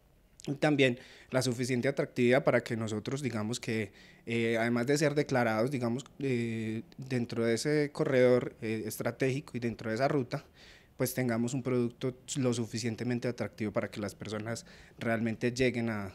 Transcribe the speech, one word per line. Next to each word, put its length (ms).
Y 60
también 440
la 120
suficiente 440
atractividad 560
para 220
que 120
nosotros, 460
digamos 380
que, 320
eh, 320
además 300
de 100
ser 160
declarados, 560
digamos, 340
eh, 640
dentro 460
de 100
ese 380
corredor, 680
eh, 240
estratégico 720
y 40
dentro 300
de 40
esa 140
ruta, 360
pues 180
tengamos 400
un 80
producto 540
lo 160
suficientemente 760
atractivo 460
para 160
que 120
las 140
personas 520
realmente 540
lleguen 380
a, 240